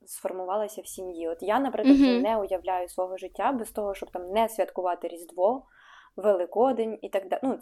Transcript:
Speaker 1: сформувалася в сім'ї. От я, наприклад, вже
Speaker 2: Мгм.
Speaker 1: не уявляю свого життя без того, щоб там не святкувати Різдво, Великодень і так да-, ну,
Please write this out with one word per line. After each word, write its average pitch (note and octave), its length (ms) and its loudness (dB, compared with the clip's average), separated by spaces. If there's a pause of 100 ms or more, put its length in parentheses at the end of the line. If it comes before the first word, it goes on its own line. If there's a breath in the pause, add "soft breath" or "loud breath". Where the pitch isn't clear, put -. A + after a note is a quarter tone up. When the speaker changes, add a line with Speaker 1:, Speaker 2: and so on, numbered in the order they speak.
Speaker 1:
сформувалася F#3+ 760 -4
в - 40 -18
сім'ї. F3 420 -8
От E3+ 120 -6
я, G#3 200 0
наприклад, C#4 360 6
вже C4+ 160 6
Speaker 2:
Мгм. A#3+ 100 2
Speaker 1:
не A3+ 140 2
уявляю F#3 520 -2
свого F#3 280 -4
життя F#3+ 360 -4
без A#3 180 -4
того, G3+ 240 -4
щоб - 160 -12
там F3+ 220 -10
не A3 160 2
святкувати F3+ 600 -2
Різдво, F3+ 540 0 (540 soft breath)
Великодень G#3+ 840 2
і - 60 -10
так F#3+ 200 -2
да-, F#3+ 140 0
ну, C4 200 0